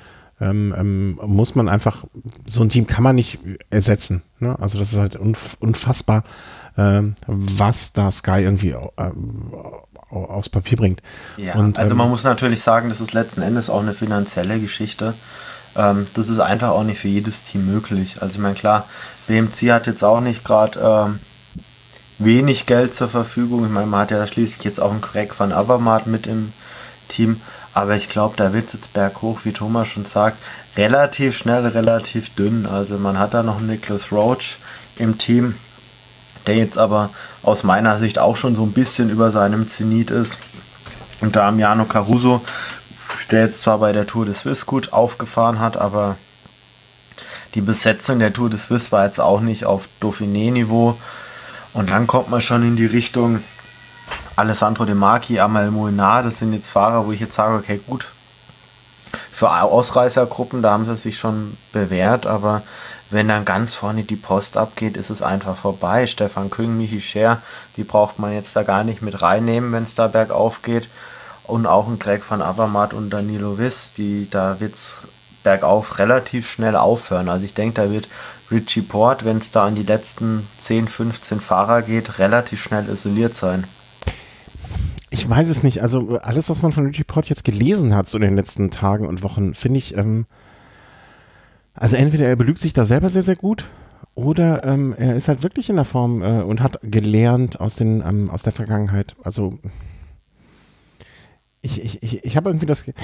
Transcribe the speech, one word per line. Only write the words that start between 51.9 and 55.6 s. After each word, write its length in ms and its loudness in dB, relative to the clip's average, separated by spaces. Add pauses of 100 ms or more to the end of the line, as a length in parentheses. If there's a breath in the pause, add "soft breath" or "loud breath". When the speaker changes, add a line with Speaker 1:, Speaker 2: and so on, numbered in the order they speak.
Speaker 2:
dann 180 4
kommt 220 0
man 100 2
schon 240 2
in 100 4
die 120 4
Richtung 580 0 (880 loud breath)
Alessandro 520 2
De 80 2
Marchi, 440 4
Amel 320 4